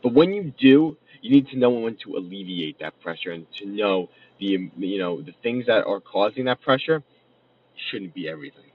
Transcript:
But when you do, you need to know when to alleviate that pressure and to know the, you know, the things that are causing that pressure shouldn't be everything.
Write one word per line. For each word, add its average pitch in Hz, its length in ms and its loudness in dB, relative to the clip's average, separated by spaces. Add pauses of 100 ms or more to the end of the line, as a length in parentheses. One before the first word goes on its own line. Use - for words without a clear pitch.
But 120 120 0
when 170 180 6
you 185 260 -6
do, 143 380 6 (240)
you 117 100 -6
need 135 180 6
to 131 100 -10
know 123 100 4
when 113 360 -2
to 82 120 -10
alleviate 90 640 -10
that 76 240 -12
pressure 85 300 -8
and 82 140 -12 (120)
to 101 80 -14
know 101 420 0 (300)
the, 95 400 -2
you 95 200 -4
know, 90 220 -4
the 76 220 -16
things 120 240 -4
that 110 180 4
are 98 160 -4
causing 107 460 -2
that 127 160 -2
pressure 143 400 0 (880)
shouldn't 95 240 -10
be 82 160 -8
everything. 73 440 -18